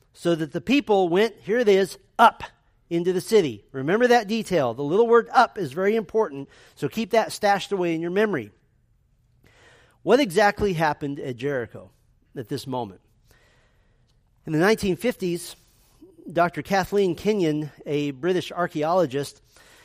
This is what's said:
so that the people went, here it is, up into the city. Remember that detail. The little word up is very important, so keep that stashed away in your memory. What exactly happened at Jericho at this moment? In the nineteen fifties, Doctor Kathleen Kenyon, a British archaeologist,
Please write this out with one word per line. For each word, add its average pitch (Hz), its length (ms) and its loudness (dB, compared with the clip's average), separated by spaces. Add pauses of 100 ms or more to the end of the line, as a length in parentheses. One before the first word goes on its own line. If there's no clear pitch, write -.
(120)
so 170 220 0
that 156 180 -4
the 165 80 -8
people 202 480 2
went, 202 340 2
here 214 160 -2
it 226 100 2
is, 196 300 4 (200)
up - 240 4 (480)
into 175 220 0
the 180 80 -4
city. 156 520 2
Remember 170 340 0
that 240 220 4
detail. 175 460 -2
The 131 80 -8
little 185 240 2
word 226 260 4
up 233 240 4
is 156 160 -6
very 196 240 0
important, 175 520 -4 (260)
so 143 140 -6
keep 220 220 -6
that 202 220 0
stashed 202 400 0
away 175 220 -2
in 160 60 -4
your 170 100 -6
memory. 185 400 -2 (1500)
What 233 180 4
exactly 202 540 0
happened 147 460 -4
at 127 160 -8
Jericho 113 540 -8 (460)
at 131 120 -10
this 139 180 -8
moment? 120 340 -8 (1400)
In 165 80 -8
the 151 60 0
nineteen 196 380 2
fifties, 180 580 -6 (760)
Doctor 165 320 0
Kathleen 190 520 0
Kenyon, 156 560 0 (160)
a 147 240 -2
British 170 420 -2
archaeologist, 156 880 -2 (440)